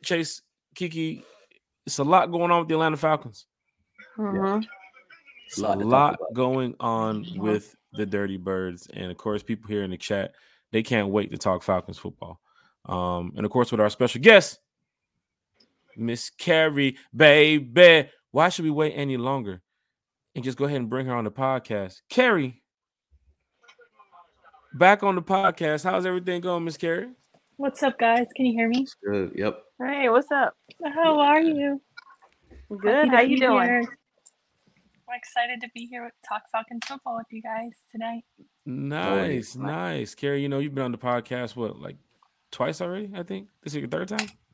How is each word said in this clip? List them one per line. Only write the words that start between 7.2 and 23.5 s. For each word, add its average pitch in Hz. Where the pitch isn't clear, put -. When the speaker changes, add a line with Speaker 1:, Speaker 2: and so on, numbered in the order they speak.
Speaker 2:
Mm-hmm. 87
Speaker 1:
with 107
the 104
Dirty 98
Birds. 92
And 92
of -
course, 104
people 107
here 104
in 92
the 87
chat, -
they 113
can't 107
wait 101
to -
talk 92
Falcons 92
football. -
Um, 90
and 104
of -
course, 123
with 110
our 104
special 123
guest, 196
Miss 117
Carrie, 151
baby. 151
Why 156
should 185
we 156
wait 151
any 139
longer 117
and 123
just 127
go 139
ahead 143
and 113
bring 131
her 123
on 117
the 104
podcast? 120
Carrie, 190